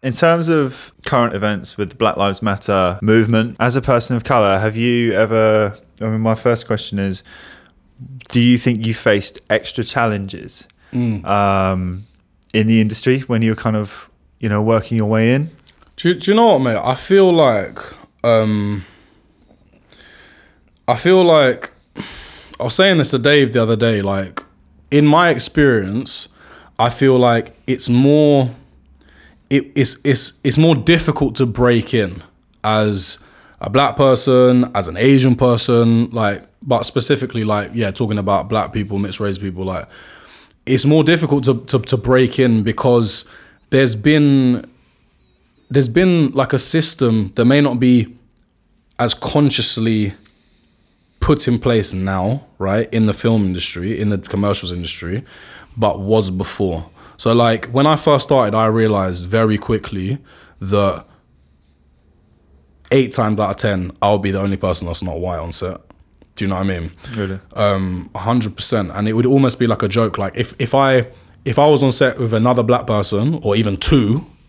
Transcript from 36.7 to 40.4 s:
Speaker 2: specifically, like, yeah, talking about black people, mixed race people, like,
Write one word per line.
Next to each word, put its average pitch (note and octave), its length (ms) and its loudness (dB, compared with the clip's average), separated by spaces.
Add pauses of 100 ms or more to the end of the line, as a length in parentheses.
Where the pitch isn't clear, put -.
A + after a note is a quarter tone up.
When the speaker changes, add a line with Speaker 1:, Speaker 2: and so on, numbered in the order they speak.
Speaker 2:
specifically, B2 580 -2
like, G#2 300 -2
yeah, A2 160 -2
talking G#2+ 280 -4
about G2 300 -2
black A2 240 -4
people, G2+ 260 -6
mixed G2 220 -6
race G2+ 180 -4
people, F#2+ 260 -8
like, F#2 220 -8 (800)